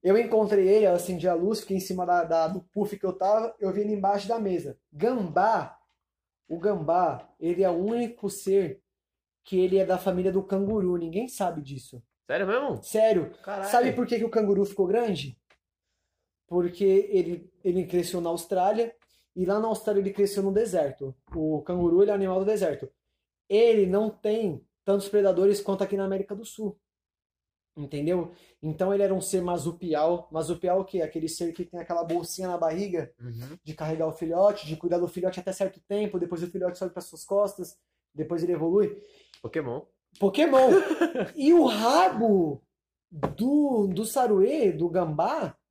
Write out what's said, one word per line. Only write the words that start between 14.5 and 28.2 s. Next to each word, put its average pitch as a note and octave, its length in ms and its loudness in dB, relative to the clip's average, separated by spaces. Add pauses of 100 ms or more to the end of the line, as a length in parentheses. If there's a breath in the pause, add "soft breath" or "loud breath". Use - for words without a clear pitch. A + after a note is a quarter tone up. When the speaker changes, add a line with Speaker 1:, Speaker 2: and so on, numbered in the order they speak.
Speaker 1:
ficou F#3+ 200 0
grande? F#3 520 -2 (1080)
Porque F3 380 -2
ele, F#3+ 680 2 (120)
ele F3+ 240 0
cresceu F3 340 -2
na E3+ 100 -2
Austrália, G3+ 640 0 (400)
e F3+ 100 -2
lá G3 140 0
na A3+ 100 0
Austrália G#3+ 320 0
ele G3 120 -2
cresceu G3+ 300 0
no G3 100 0
deserto. D#3+ 640 -2 (200)
O D#3 280 -2
canguru, F3 400 2
ele G3+ 80 4
é - 20 2
um G3+ 40 0
animal F#3+ 240 0
do F#3+ 60 -2
deserto. F#3 420 -2 (600)
Ele G#3+ 380 4
não G#3 240 0
tem G#3+ 540 -4 (200)
tantos G3 240 0
predadores G3 520 4
quanto G3 220 -2
aqui G3 140 -2
na G3 80 -2
América G3 300 -4
do G#3+ 100 -14
Sul. G#3 340 -10 (960)
Entendeu? D3+ 540 -4 (320 loud breath)